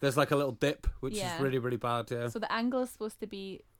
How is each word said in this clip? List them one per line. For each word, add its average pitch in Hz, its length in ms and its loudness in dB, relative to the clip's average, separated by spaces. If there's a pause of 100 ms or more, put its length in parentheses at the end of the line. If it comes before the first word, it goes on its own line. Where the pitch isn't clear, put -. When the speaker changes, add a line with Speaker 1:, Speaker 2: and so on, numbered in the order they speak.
Speaker 1:
there's, 135 180 2
like, 143 140 6
a 143 40 4
little 139 160 2
dip, - 340 2 (140)
which 131 140 -4
Speaker 2:
Yeah. 185 220 -2
Speaker 1:
is 165 40 0
really, 131 180 2
really 123 200 0
bad, 120 320 -2
yeah. 120 180 -2
Speaker 2:
So 120 100 -4
the - 140 -2
angle 240 300 0
is 247 80 -4
supposed - 300 -8
to 220 60 -8
be 196 360 -10 (180)